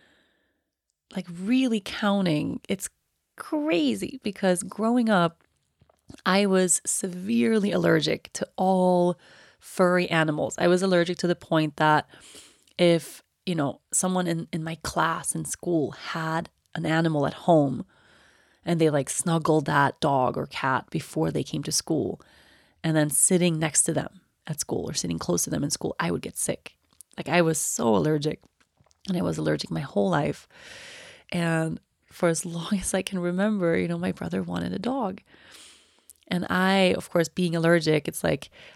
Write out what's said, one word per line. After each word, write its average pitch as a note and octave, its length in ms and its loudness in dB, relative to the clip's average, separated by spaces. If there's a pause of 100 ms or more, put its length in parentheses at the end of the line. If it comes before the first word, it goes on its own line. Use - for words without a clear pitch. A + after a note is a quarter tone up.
(1120)
like, F3+ 160 -8
really A3 540 0
counting, G3 840 0
it's G3 200 -4 (460)
crazy, D4 880 -2
because F#3 400 0
growing A3+ 460 0
up, F3 340 2 (800)
I G3 200 4
was F#3 400 4
severely G#3 880 0
allergic E3 600 2
to - 220 -6
all F3+ 640 4 (400)
furry F3+ 500 2
animals. D#3 480 0
I F3 120 4
was F3+ 120 4
allergic F3+ 360 2
to - 100 -2
the F3 80 2
point D#3 400 0
that D3+ 320 4 (720)
if, E3+ 440 2 (240)
you F3+ 100 -2
know, C#3+ 260 -2 (100)
someone F#3 360 0
in, E3 260 -4
in D#3+ 100 -4
my E3 200 -8
class E3 520 -2
in E3 80 -6
school D3+ 480 -2
had D#3+ 580 -6 (260)
an E3 100 -6
animal D#3+ 420 2
at - 60 -4
home D3+ 500 2 (800)
and E3+ 160 0
they, D#3+ 100 6
like, C#3+ 200 0
snuggled D#3+ 560 0
that C#3+ 340 2
dog C3+ 380 2
or C#3 80 -4
cat C3 440 -2
before D#3+ 420 -4
they C#3+ 120 -4
came - 200 -8
to D#3 100 -6
school, - 480 -4 (600)
and D#3+ 140 0
then D3+ 140 2
sitting E3+ 500 2
next D#3 220 0
to - 100 0
them - 300 -6 (260)
at D3+ 140 -8
school - 280 -6
or D3+ 40 -8
sitting E3 260 -4
close F3 240 -2
to - 60 -6
them D3+ 160 -2
in - 40 -6
school, - 300 -6
I E3+ 120 -2
would F3 100 -4
get - 160 -12
sick. - 400 -8 (400)
Like, E3+ 100 -10
I E3+ 140 2
was D#3+ 180 0
so A3+ 380 2
allergic, D#3 420 0 (680)
and F3+ 80 0
I F3+ 40 0
was E3+ 160 -2
allergic D#3 320 -2
my E3 120 -6
whole G3 280 -2
life. D3+ 380 -2 (880)
And E3 480 -2 (240)
for - 240 0
as E3 160 -2
long E3+ 280 -6
<laughs> G3 60 0
as - 140 -4
I F#3+ 80 0
can F#3+ 180 -6
remember, F3+ 580 0
you F3+ 120 -2
know, E3+ 80 -4
my F3+ 160 -4
brother F3 280 -6
wanted F3 300 -6
a F#3+ 80 -6
dog. A3+ 420 -6 (1080)
And F3 200 -4
I, F#3 460 4
of - 140 -8
course, E3 180 2
being F3+ 260 -2
allergic, D#3+ 540 4
it's - 160 -8
like, D#3 260 -2 (260)